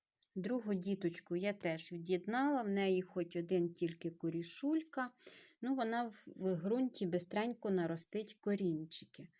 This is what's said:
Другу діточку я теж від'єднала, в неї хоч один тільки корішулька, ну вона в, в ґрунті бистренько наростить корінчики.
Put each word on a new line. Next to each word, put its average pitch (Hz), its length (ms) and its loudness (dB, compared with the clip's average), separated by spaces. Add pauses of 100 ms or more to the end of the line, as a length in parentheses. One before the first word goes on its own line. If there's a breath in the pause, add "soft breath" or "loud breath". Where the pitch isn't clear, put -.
(360)
Другу 214 380 0
діточку 180 600 -2
я 202 180 0
теж 165 380 -4
від'єднала, 208 720 0
в 214 80 -2
неї 190 320 4
хоч 175 340 -4
один 175 380 2
тільки 165 380 -2
корішулька, 247 1000 -2 (500 loud breath)
ну 262 140 0
вона 233 280 2
в, 226 220 -8
в 185 300 0
ґрунті 220 500 2
бистренько 220 640 0
наростить 180 720 0
корінчики. 170 840 -2 (120)